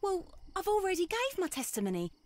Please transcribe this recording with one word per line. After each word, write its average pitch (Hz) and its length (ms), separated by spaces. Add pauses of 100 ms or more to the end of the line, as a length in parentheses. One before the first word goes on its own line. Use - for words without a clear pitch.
Well, 381 260 (280)
I've 381 120
already 381 400
gave 494 320
my 359 80
testimony 190 640 (140)